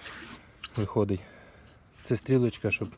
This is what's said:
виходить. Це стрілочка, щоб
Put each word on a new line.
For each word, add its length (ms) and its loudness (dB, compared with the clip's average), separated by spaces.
виходить. 440 2
Це 140 0
стрілочка, 540 2
щоб 260 -4